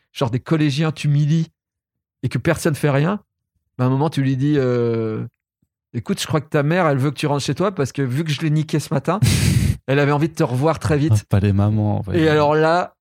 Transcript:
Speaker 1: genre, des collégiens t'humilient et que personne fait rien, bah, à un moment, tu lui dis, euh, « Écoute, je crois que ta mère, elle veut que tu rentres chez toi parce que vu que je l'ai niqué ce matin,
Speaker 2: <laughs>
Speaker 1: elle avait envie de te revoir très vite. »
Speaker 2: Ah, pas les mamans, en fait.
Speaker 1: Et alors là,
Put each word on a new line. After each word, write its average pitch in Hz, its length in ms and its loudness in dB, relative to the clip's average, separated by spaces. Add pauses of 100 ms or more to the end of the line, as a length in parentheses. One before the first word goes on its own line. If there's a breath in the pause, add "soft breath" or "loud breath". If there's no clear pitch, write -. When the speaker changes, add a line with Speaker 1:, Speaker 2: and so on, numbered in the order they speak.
(120)
Speaker 1:
genre, 127 180 -4
des 123 80 -2
collégiens 151 540 -2
t'humilient 151 560 0 (760)
et 131 60 -4
que 135 100 -4
personne 156 380 0
fait 147 140 0
rien, 151 300 0 (560)
bah, 127 80 0
à - 40 4
un - 20 2
moment, 139 180 0
tu 143 140 -2
lui 135 140 0
dis, 143 220 0
euh, « 117 680 0 (680)
Écoute, 123 260 -4
je - 80 -8
crois 156 120 -2
que - 80 -10
ta 151 140 0
mère, 165 240 0
elle 139 120 2
veut 139 120 0
que 135 60 -8
tu - 100 -4
rentres 143 180 -2
chez 147 120 -4
toi - 180 -2
parce 135 160 -2
que - 120 -6
vu 131 200 -2
que 160 80 -4
je 135 100 -6
l'ai 160 100 0
niqué 156 280 -2
ce - 160 -4
matin, 165 240 -2 (340 loud breath)
Speaker 2:
<laughs> - 360 0
Speaker 1:
elle 135 100 2
avait 143 140 2
envie 147 160 0
de 160 60 -12
te 165 100 0
revoir 139 340 0
très - 180 0
vite. » 143 200 2
Speaker 2:
Ah, 101 120 -4
pas 101 120 2
les 101 120 2
mamans, 104 460 0
en 104 60 -4
fait. 101 160 -4
Speaker 1:
Et 160 80 4
alors 151 260 4
là, 160 460 0